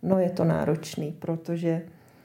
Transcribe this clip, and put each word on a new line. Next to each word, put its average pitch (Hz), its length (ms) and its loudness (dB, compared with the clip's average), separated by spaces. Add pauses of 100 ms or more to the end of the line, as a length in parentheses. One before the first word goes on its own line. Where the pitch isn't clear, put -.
No, 180 160 4
je 180 120 4
to 180 140 0
náročný, 160 720 0
protože 165 640 -2 (420)